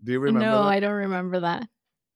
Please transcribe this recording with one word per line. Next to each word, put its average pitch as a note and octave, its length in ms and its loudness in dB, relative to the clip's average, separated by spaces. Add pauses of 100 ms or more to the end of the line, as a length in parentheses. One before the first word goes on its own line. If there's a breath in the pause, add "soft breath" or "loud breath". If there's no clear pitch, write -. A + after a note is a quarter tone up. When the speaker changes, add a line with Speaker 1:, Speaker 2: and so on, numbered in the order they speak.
Speaker 1:
Do A#2+ 80 -2
you B2+ 80 0
remember A3 380 2
Speaker 2:
No, G#3 40 4
Speaker 1:
that? G3+ 120 2
Speaker 2:
I G3+ 60 2
don't G3+ 140 -2
remember F#3 460 -4
that. F3 280 -4 (480)